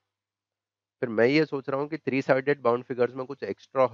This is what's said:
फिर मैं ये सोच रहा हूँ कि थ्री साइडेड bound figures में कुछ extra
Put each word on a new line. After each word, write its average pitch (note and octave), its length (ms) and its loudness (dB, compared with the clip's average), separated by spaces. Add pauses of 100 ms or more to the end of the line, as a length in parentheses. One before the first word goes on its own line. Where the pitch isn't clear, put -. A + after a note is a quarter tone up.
(1000)
फिर B2+ 100 -4
मैं A2 160 4
ये D3 200 4
सोच C#3+ 240 -8
रहा C3+ 100 -2
हूँ D3 100 -4
कि D#3 80 -8
थ्री C3+ 240 -2
साइडेड C3+ 400 0
bound A#2+ 220 0
figures B2 320 -2
में C3 100 -8
कुछ C3+ 180 -12
extra A#2+ 500 -2